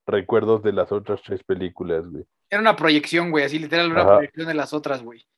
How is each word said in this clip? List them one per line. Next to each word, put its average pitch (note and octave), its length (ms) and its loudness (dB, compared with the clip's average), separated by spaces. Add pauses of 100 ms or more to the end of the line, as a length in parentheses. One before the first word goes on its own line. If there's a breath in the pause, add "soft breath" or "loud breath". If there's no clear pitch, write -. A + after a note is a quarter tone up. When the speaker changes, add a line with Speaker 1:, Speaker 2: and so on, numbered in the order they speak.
Speaker 1:
recuerdos G#2 580 0
de G#2 80 2
las F#2+ 220 0
otras G#2 280 -4
tres - 220 -10
películas, F2 640 -4
güey. D#2 160 -14 (260)
Speaker 2:
Era G#3 120 -2
una A3 160 4
proyección, D#3+ 520 0
güey, D3+ 140 0
así C#3+ 160 -2
literal, E3 320 -2
una E3+ 120 2
Speaker 1:
Ajá. G3 140 8
Speaker 2:
proyección D#3+ 300 -2
de E3 60 -4
las C#3+ 180 -4
otras, C#3+ 320 -4
güey. A#2 220 -20 (120)